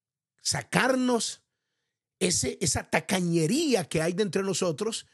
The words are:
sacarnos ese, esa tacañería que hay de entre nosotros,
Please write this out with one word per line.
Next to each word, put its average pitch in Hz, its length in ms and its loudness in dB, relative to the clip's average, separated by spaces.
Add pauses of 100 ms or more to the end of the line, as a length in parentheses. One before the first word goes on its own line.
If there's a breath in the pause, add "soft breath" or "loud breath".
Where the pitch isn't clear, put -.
(400)
sacarnos 247 1000 0 (800)
ese, 240 380 -2
esa - 300 -2
tacañería 180 1000 2
que 160 140 0
hay 170 100 0
de 180 100 -2
entre 190 200 -2
nosotros, 190 720 -2